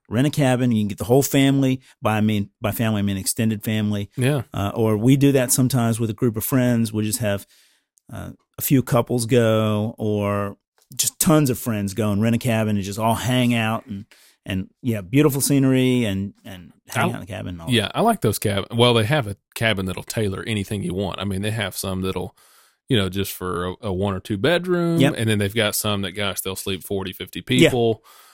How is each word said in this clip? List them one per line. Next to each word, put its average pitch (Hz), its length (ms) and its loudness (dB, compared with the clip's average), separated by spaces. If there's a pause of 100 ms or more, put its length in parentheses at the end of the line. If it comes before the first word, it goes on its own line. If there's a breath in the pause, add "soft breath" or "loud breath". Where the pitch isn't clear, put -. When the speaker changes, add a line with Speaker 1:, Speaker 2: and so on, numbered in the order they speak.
Speaker 1:
Rent 123 180 0
a 151 40 0
cabin. 127 420 2
You 110 100 2
can 104 60 0
get 98 100 -6
the 104 60 -6
whole 123 180 4
family. 135 580 2 (200 soft breath)
By, 107 180 0
I - 20 2
mean, 107 300 0 (100)
by 101 120 -2
family, 110 280 0
I - 20 0
mean 101 140 0
extended 110 460 -2
family. 104 540 -2
Speaker 2:
Yeah. 131 260 0 (100)
Speaker 1:
Uh, 101 220 -4
or 110 220 2
we 123 200 6
do 139 160 6
that 131 200 2
sometimes 117 460 2
with 113 120 -2
a 107 40 -4
group 113 220 0
of 107 80 -6
friends. 120 480 2
We'll 107 120 0
just 107 160 -2
have, 101 260 -2 (680 soft breath)
uh, 92 180 -12 (280)
a - 40 -10
few 131 200 4
couples 120 420 0
go, 110 760 2
or 101 580 -2 (380)
just - 240 -4
tons 156 300 6
of 120 100 0
friends 104 360 -2
go 107 180 0
and 101 80 0
rent 117 140 2
a 117 40 2
cabin 110 380 0
and 98 80 -2
just 101 140 -8
all 113 160 2
hang 120 400 0
out 113 320 -2
and 101 180 -10 (400 soft breath)
and, 95 260 -4 (120)
yeah, 110 200 -2
beautiful 135 380 2
scenery 131 640 2
and, 98 300 -4 (100)
and 90 280 -18 (160)
hang 127 160 -2
Speaker 2:
I - 40 2
Speaker 1:
out 117 60 -4
in 104 60 -10
the 98 60 -14
cabin 101 240 -10
and 85 120 -12
all 82 80 -6
Speaker 2:
Yeah, 113 120 2
Speaker 1:
that. - 140 -6
Speaker 2:
I 139 40 -2
like 220 220 2
those 107 180 0
cabin. 101 360 -4
Well, 120 180 6
they 110 100 4
have 120 240 0
a 98 80 -10 (180)
cabin 101 320 0
that'll 92 160 -6
tailor 95 440 -4
anything 101 360 -4
you 87 120 -4
want. 95 260 -4
I 92 40 -4
mean, 98 180 -4
they 107 100 -4
have 107 240 -4
some 95 260 -4
that'll, 92 340 -4 (520 soft breath)
you 131 80 2
know, 95 120 2
just 95 240 -4
for 90 340 -6
a, 90 160 -6
a 104 100 -4
one 98 220 -2
or 90 60 -6
two - 180 -6
bedroom. 170 640 0
Speaker 1:
Yep. - 160 4
Speaker 2:
And 113 140 0
then 104 80 2
they've 101 160 -2
got 104 220 0
some 104 260 -2
that, 90 100 -6
gosh, 98 280 -6
they'll 95 160 -8
sleep 95 260 -6
forty, 95 300 -6
fifty - 260 -12
Speaker 1:
Yeah. 127 300 4
Speaker 2:
people. 117 340 0 (320 soft breath)